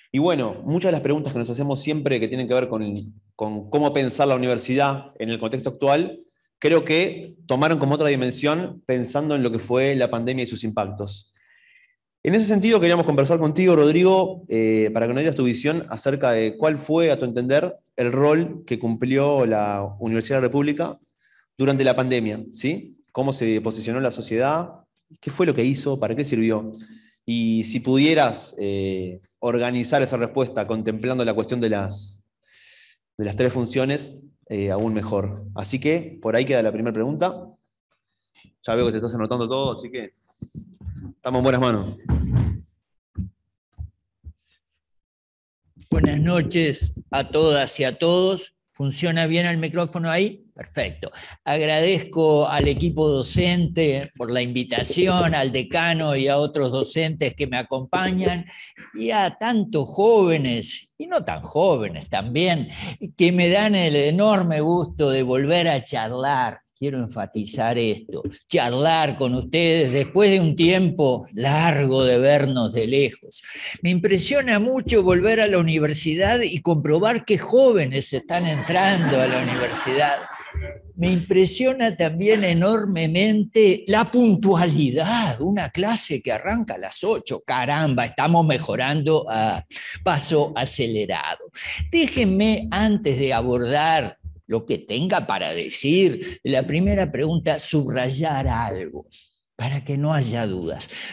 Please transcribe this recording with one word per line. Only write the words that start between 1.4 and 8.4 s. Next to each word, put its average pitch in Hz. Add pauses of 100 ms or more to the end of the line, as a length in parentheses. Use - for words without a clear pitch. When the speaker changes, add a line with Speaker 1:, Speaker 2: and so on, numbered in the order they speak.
Speaker 1:
hacemos 135
siempre 139
que 110
tienen 123
que 123
ver 127
con, 107 (220)
con 104
cómo 147
pensar 139
la 135
universidad 127
en 110
el 113
contexto 113
actual, 143 (400)
creo 156
que - (100)
tomaron 147
como 139
otra 151
dimensión 143